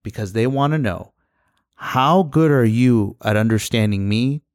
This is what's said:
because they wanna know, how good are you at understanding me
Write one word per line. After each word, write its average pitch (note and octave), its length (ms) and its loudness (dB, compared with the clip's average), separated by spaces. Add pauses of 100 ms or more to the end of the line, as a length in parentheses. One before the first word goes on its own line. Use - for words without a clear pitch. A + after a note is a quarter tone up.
because G2 300 -10
they A2+ 140 0
wanna C#3 300 -2
know, G#2 360 -6 (600)
how D#3 480 0
good D#3 280 2
are C3 140 4
you A2+ 580 2
at G#2+ 140 0
understanding G#2+ 680 0
me B2 340 -2 (140)